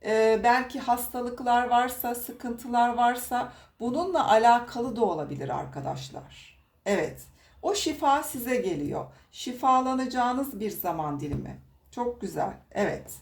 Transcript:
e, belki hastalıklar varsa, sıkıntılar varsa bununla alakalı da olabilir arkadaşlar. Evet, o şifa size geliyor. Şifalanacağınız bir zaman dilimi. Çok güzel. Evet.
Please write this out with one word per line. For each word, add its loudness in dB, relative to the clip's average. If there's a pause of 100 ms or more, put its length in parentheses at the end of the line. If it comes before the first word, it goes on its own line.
e, 4
belki 2
hastalıklar 0
varsa, 0
sıkıntılar -2
varsa 0 (260)
bununla 0
alakalı 4
da 4
olabilir -4
arkadaşlar. -10 (260)
Evet, 0 (400)
o 0
şifa 2
size -4
geliyor. -2 (260)
Şifalanacağınız 0
bir -2
zaman -4
dilimi. -6 (300)
Çok -4
güzel. -4 (180)
Evet. -2 (100)